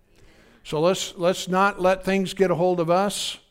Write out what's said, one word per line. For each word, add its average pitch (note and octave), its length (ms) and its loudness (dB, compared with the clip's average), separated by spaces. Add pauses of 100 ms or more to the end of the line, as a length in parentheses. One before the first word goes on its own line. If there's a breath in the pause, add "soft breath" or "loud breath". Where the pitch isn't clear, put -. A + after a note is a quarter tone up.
(640 soft breath)
So D3+ 160 -4
let's, F#3 340 0
let's F3+ 320 -2
not F#3+ 340 2
let F#3 220 2
things F#3+ 300 0
get F#3 180 2
a E3+ 40 2
hold F3 260 0
of E3 80 -2
us. G3 480 0 (140)